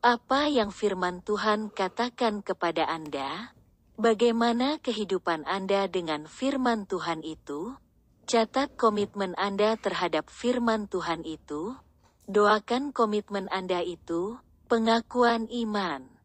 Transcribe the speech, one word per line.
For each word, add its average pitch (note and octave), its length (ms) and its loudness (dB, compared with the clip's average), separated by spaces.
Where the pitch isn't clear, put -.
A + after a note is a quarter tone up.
Apa C4 400 4
yang B3 240 2
firman F#3 560 -2
Tuhan G#3+ 480 0
katakan G#3 720 -2
kepada E3 400 0
Anda? D3+ 720 -6
Bagaimana A#3 800 2
kehidupan F#3 720 -2
Anda G3 400 0
dengan D#3 400 -4
firman B3 560 0
Tuhan E3 400 -4
itu? D#3+ 480 -8
Catat B3 480 0
komitmen G3+ 640 0
Anda G3+ 320 2
terhadap F3 560 -2
firman A#3 560 0
Tuhan E3+ 400 -4
itu. D#3+ 480 -8
Doakan G#3+ 640 2
komitmen G#3 560 0
Anda F3+ 320 -2
itu, F3 560 -4
pengakuan A#3 800 2
iman. G3+ 560 -4